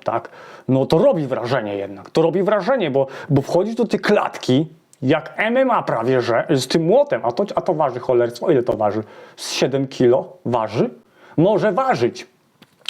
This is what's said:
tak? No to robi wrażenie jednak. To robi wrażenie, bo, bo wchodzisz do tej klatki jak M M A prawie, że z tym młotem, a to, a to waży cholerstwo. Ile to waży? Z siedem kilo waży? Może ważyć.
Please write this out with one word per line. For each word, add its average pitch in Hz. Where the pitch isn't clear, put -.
tak? -
No 131
to 160
robi 170
wrażenie 117
jednak. 98
To 160
robi 165
wrażenie, 202
bo, 135
bo 139
wchodzisz 196
do 233
tej -
klatki 160
jak 151
M 220
M 262
A 180
prawie, 127
że 117
z 135
tym 165
młotem, 180
a 120
to, 202
a 170
to 185
waży 139
cholerstwo. 120
Ile 127
to 117
waży? 107
Z -
siedem 135
kilo -
waży? 117
Może 185
ważyć. 180